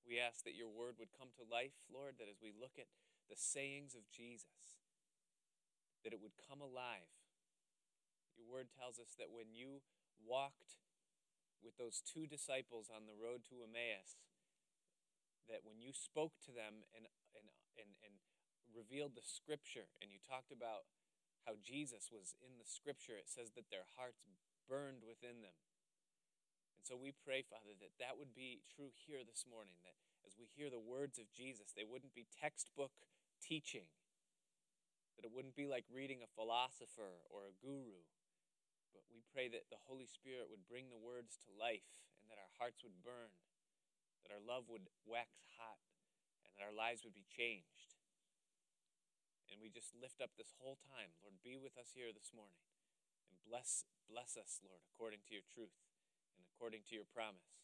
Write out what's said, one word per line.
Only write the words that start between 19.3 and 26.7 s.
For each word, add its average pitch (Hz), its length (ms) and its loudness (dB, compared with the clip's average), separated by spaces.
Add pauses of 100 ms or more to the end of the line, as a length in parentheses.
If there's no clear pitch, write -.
and 101 140 -8
you 98 80 -14
talked 131 320 -4
about 113 320 0 (580)
how 110 160 0
Jesus 123 540 0
was 95 260 -4
in 127 220 -12
the - 80 -10
scripture, - 480 -2
it 87 100 -6
says 117 300 -2
that 113 160 -4
their 92 240 0
hearts 127 260 -2 (460)
burned 135 340 2
within 117 380 -6
them. 90 160 -12 (1200)